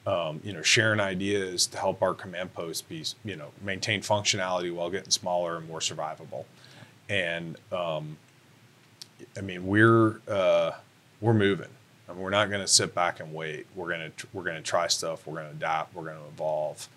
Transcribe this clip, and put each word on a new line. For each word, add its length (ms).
Um, 380
you 100
know, 80
sharing 380
ideas 680
to 120
help 240
our 100
command 400
posts 300
be, 200
you 100
know, 120
maintain 380
functionality 720
while 180
getting 200
smaller 460
and 100
more 120
survivable. 680
And, 480
um, 460
I 40
mean, 240
we're, 600
uh, 440
we're 140
moving. 340
I 40
mean, 80
we're 100
not 200
gonna 160
sit 260
back 260
and 140
wait. 320
We're 140
gonna 200
tr-, 240
we're 100
gonna 180
try 260
stuff. 380
We're 120
gonna 140
adapt. 440
We're 100
gonna 260
evolve. 640